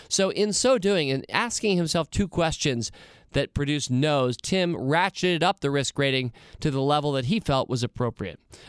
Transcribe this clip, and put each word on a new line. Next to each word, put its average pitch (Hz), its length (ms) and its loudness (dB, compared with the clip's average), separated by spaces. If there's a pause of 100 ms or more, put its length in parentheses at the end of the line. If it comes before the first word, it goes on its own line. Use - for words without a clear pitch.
So 190 220 0
in 208 240 0
so 254 240 4
doing, 175 320 2
and 135 180 -2
asking 208 480 0
himself 165 340 0
two 202 160 0
questions 151 640 -2 (420)
that 143 220 -2
produced 143 380 -2
no's, 131 440 2
Tim 180 380 0
ratcheted 165 720 0
up 196 160 0
the 139 100 0
risk 139 260 -2
rating 131 360 0 (260)
to 156 100 0
the 135 120 0
level 147 320 2
that 131 140 -2
he 208 120 0
felt 131 300 0
was 120 160 -2
appropriate. 113 560 -6 (280)